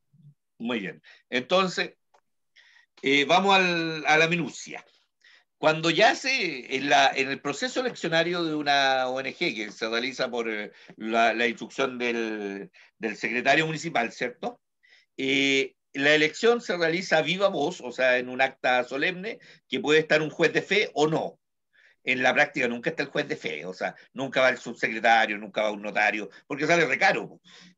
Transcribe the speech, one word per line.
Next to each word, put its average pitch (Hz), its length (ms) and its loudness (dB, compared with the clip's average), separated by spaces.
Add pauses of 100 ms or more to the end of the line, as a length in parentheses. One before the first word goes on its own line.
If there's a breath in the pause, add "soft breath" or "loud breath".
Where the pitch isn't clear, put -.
(580)
Muy 117 220 -4
bien. 90 220 -10 (280 loud breath)
Entonces, 180 680 0 (1040 soft breath)
eh, 139 240 2
vamos 190 300 4
al, 165 520 0
a 151 100 6
la 160 120 4
minucia. 135 540 -6 (760 soft breath)
Cuando 160 320 2
ya 208 260 4
se, 165 640 -4
en 139 120 -2
la, 139 240 6
en 135 160 -2
el 139 120 -6
proceso 254 400 -4
eleccionario 170 640 -2
de 156 100 -4
una 135 540 2
O 131 100 -4
N 131 160 -6
G 170 180 -4
que 107 180 -8
se 110 180 -6
realiza 123 420 -4
por, 117 180 -4
eh, 104 220 -6 (240 loud breath)
la, 113 380 2
la 117 120 0
instrucción 123 520 -4
del, 107 720 -4 (260 soft breath)
del 104 200 -6
secretario 123 480 0
municipal, 151 480 -4
¿cierto? 170 480 -8 (560 soft breath)
Eh, 135 580 0 (180)
la 143 200 2
elección 185 480 2
se 190 160 -4
realiza 170 400 0
a 156 60 4
viva 185 240 0
voz, 170 340 -2
o 123 100 -10
sea, 127 280 2
en 123 100 -6
un 127 120 -2
acta 131 420 0
solemne, 175 560 -6 (280 loud breath)
que 127 120 -4
puede 147 200 4
estar 156 220 2
un 151 80 -4
juez 151 240 2
de 151 80 0
fe 202 320 0
o 151 140 4
no. 131 320 -2 (640 soft breath)
En 127 180 0
la 127 100 4
práctica 139 360 2
nunca 120 240 -4
está 160 100 -4
el 139 80 -6
juez 147 180 -4
de 147 80 -6
fe, 78 300 -10
o 92 80 -10
sea, 92 220 -6 (180 loud breath)
nunca 131 260 -4
va 131 100 6
el 123 100 0
subsecretario, 113 800 2
nunca 107 240 -4
va 107 80 0
un 104 100 -8
notario, 104 480 -2 (160 loud breath)
porque 143 220 -4
sale 170 180 4
re 131 140 -2
caro, 190 280 2
po. - 140 -20 (360 loud breath)